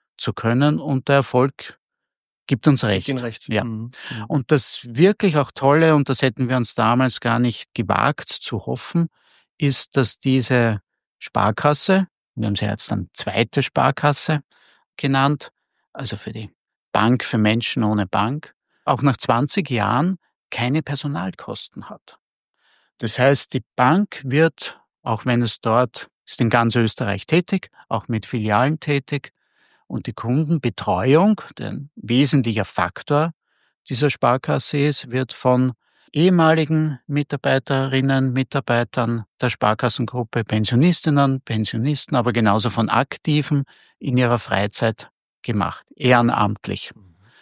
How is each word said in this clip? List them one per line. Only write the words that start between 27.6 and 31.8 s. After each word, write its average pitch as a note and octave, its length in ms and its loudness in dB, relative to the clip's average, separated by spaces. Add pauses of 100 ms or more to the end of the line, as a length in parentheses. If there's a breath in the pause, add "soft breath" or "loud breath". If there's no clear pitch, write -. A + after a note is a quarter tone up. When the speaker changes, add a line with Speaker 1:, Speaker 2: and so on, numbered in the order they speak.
Speaker 1:
auch - 200 -4
mit A2 180 -2
Filialen A#2 540 0
tätig, C#3+ 520 -4 (560)
und - 200 -8
die A2+ 60 -6
Kundenbetreuung, C#3+ 1300 2 (160)
der - 140 -8
ein C#3+ 240 -10